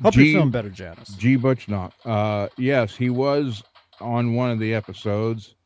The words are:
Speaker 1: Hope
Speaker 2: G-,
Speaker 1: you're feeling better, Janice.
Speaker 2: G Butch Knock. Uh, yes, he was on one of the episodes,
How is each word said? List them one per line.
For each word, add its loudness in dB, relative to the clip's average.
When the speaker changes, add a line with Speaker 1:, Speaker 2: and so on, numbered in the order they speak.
Speaker 1:
Hope 4
Speaker 2:
G-, 8
Speaker 1:
you're 4
feeling 2
better, -4
Janice. -16
Speaker 2:
G 2
Butch 0
Knock. -4
Uh, -2
yes, 0
he -2
was -2
on -2
one 0
of -2
the -2
episodes, -4